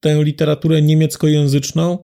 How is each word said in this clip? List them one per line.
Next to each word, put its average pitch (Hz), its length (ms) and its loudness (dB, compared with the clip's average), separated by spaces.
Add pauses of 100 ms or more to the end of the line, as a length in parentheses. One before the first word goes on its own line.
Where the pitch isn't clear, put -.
tę 151 220 0
literaturę 151 580 0
niemieckojęzyczną 151 1160 0 (120)